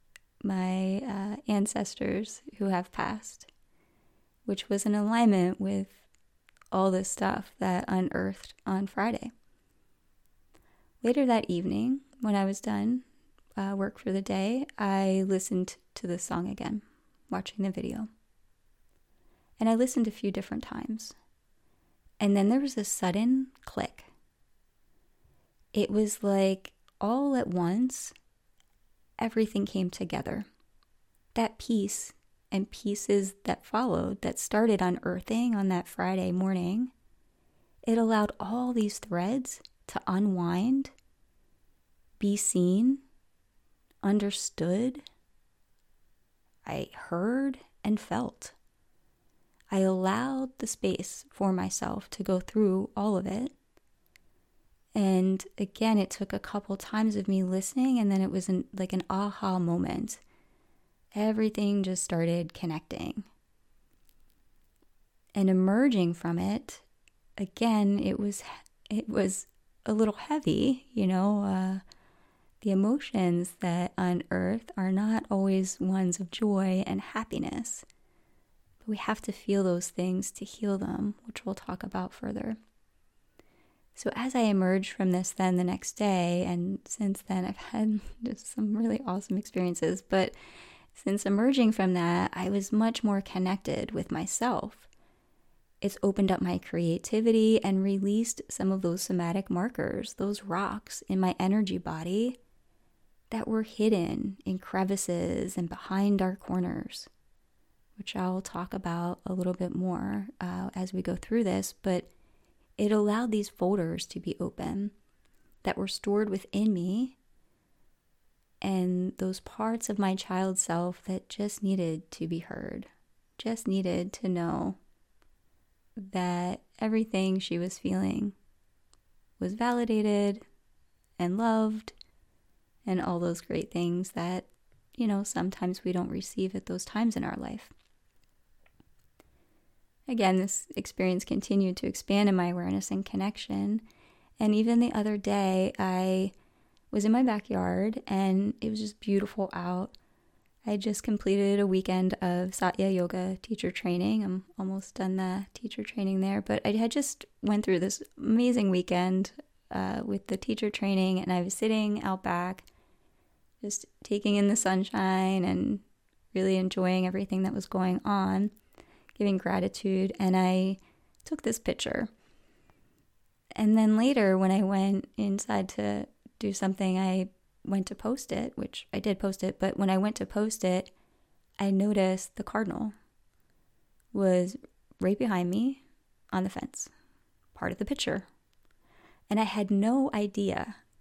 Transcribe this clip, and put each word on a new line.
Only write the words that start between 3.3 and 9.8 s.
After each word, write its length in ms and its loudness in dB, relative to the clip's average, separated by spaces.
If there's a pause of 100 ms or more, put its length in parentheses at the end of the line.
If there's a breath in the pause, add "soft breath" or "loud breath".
which 240 -4
was 160 0
in 80 2
alignment 680 4
with 280 -2 (840)
all 200 4
this 180 0
stuff 480 -2
that 300 0
unearthed 680 -2 (140)
on 180 0
Friday. 460 -4 (1700 soft breath)